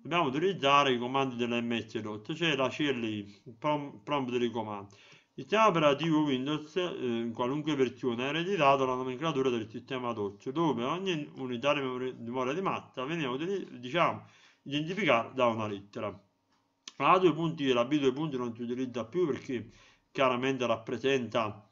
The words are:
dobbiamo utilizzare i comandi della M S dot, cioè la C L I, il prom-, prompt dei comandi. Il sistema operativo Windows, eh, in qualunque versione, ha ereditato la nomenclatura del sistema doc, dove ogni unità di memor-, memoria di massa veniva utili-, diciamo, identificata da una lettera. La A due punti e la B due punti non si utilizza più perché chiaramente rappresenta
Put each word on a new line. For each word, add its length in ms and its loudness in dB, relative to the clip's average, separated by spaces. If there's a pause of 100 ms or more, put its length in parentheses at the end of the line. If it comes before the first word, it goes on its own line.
dobbiamo 280 0
utilizzare 640 4
i 60 2
comandi 360 0
della 260 0
M 240 -2
S 140 -8
dot, 340 -6
cioè 220 0
la 140 2
C 100 -6
L 240 0
I, 440 -6
il 80 -18
prom-, 500 -4
prompt 340 -2
dei 140 0
comandi. 420 -8 (420)
Il 60 -12
sistema 240 4
operativo 560 4
Windows, 540 -2
eh, 200 -2
in 360 -2
qualunque 420 -2
versione, 480 0
ha 60 0
ereditato 560 4
la 100 2
nomenclatura 560 0
del 180 -2
sistema 440 -6
doc, 380 -6
dove 340 0
ogni 440 -4 (100)
unità 360 0
di 60 0
memor-, 400 -4
memoria 320 -4
di 80 -4
massa 420 -4
veniva 280 -4
utili-, 500 -6
diciamo, 460 -2 (360)
identificata 680 0
da 160 2
una 200 0
lettera. 500 -8 (840)
La 120 2
A 80 8
due 160 6
punti 340 -2
e 40 4
la 120 4
B 140 0
due 140 4
punti 240 -4
non 180 -4
si 80 -10
utilizza 440 -4
più 200 -2
perché 460 -6 (400)
chiaramente 540 2
rappresenta 1040 0